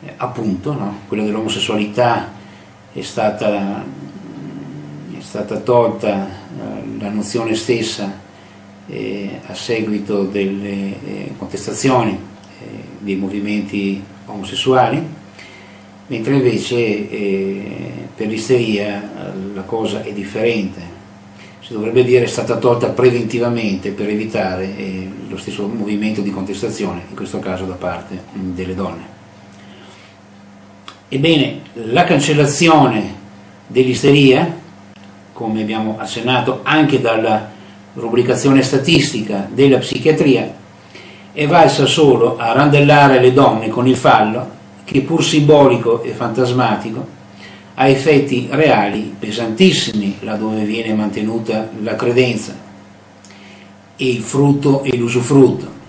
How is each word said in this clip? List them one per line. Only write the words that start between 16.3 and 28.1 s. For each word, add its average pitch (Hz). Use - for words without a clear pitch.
invece, 123
eh, 98
per 110
l'isteria, 110
eh, 98
la 95
cosa 95
è 104
differente. 101
Si -
dovrebbe 113
dire 123
è 113
stata 113
tolta 117
preventivamente 117
per 101
evitare, 101
eh, 95
lo 107
stesso 101
movimento 104
di 98
contestazione, 95
in -
questo -
caso 92
da 92
parte, 90